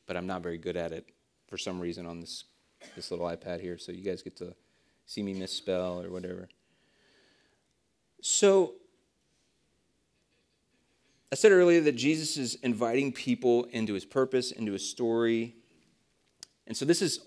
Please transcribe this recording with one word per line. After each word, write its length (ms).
but 100
I'm 100
not 160
very 140
good 180
at 160
it 160
for 100
some 220
reason 260
on 140
this, 240
this 160
little 140
iPad 360
here. 160
So 160
you 100
guys 180
get 160
to 160
see 180
me 100
misspell 680
or 80
whatever. 400
So 520
I 40
said 180
earlier 280
that 120
Jesus 420
is 200
inviting 580
people 580
into 220
his 100
purpose, 480
into 220
his 140
story. 680
And 100
so 80
this 160
is 260